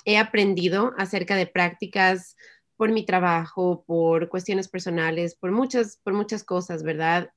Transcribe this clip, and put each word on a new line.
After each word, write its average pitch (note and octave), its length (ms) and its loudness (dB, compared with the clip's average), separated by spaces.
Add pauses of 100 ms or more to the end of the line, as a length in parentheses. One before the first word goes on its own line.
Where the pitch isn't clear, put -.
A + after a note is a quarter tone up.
he G#3 120 4
aprendido G3+ 800 2
acerca F#3+ 380 -2
de F#3 120 0
prácticas F#3 880 0 (400)
por A3 140 2
mi A3 140 0
trabajo, F3+ 800 0
por E3 440 2
cuestiones F#3 380 -4
personales, E3+ 680 -4
por F#3 160 -4
muchas, A#3+ 520 -2
por G3 100 -2
muchas G#3 300 -4
cosas, F3+ 400 -6
¿verdad? D#3+ 540 -2